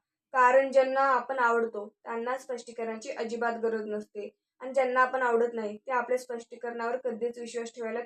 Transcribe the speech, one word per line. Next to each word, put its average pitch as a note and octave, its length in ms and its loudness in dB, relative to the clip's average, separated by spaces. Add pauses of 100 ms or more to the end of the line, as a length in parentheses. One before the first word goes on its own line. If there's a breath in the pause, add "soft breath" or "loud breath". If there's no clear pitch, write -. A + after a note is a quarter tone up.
(320)
कारण C4 380 6
ज्यांना C4 300 6
आपण C4 380 2
आवडतो A3+ 540 0 (100)
त्यांना A#3 340 -4
स्पष्टीकरणाची A#3 760 -8
अजिबात A3+ 420 -4 (100)
गरज A3 220 -2
नसते G#3 440 -8 (300)
आणि C4 140 -10
ज्यांना B3+ 280 2
आपण C4 200 2
आवडत A#3 320 2
नाही G#3+ 240 -6
ते - 140 -10
आपल्या B3 260 0
स्पष्टीकरणावर A#3+ 800 -8
कधीच A#3 400 -6
विश्वास A#3 380 -10
ठेवायला A#3 300 -6